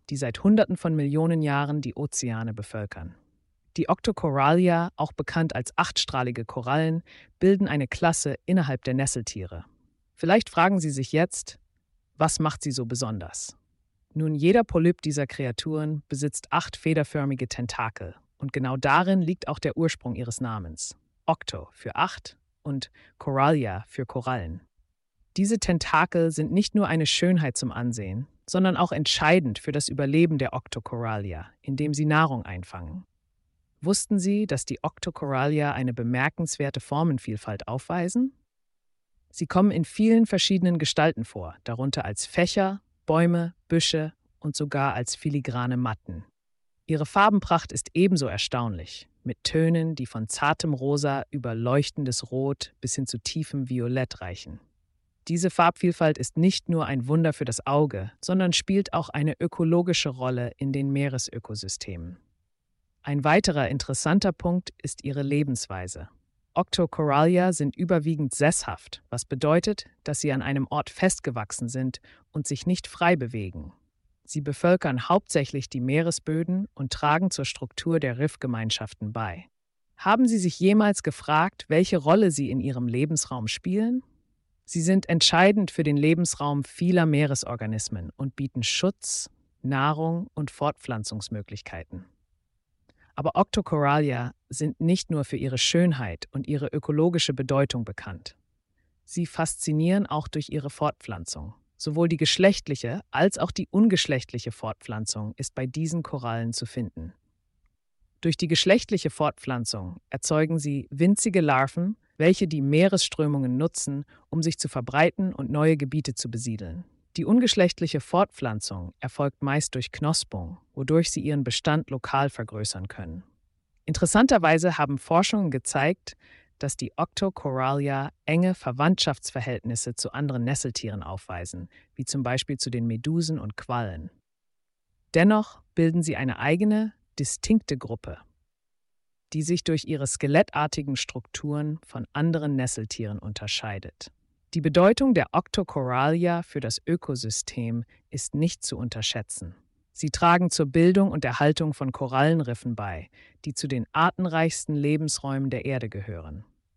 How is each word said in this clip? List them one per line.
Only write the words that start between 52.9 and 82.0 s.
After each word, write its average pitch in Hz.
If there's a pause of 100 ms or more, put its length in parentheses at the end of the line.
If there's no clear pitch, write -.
hin 131
zu 123
tiefem 139
Violett 127
reichen. 90 (640)
Diese 170
Farbvielfalt 170
ist -
nicht 180
nur 160
ein 131
Wunder 160
für 143
das 120
Auge, 135 (120)
sondern 180
spielt 196
auch 170
eine 151
ökologische 170
Rolle 127
in 139
den 139
Meeresökosystemen. 104 (840)
Ein 143
weiterer 151
interessanter 151
Punkt 175 (100)
ist -
ihre 143
Lebensweise. 135 (460)
Octocoralia 170
sind 143
überwiegend 160
sesshaft, -
was 120
bedeutet, 156 (180)
dass 147
sie 147
an 131
einem 139
Ort 143
festgewachsen 120
sind 127 (320)
und 151
sich -
nicht 180
frei 175
bewegen. 104 (520)
Sie -
bevölkern 143
hauptsächlich 147
die 131
Meeresböden 165
und 135
tragen 165
zur 139
Struktur -
der 127
Riffgemeinschaften 113
bei. 95 (500)
Haben 240
Sie 220
sich 180
jemals 202
gefragt, 156
welche 175
Rolle 170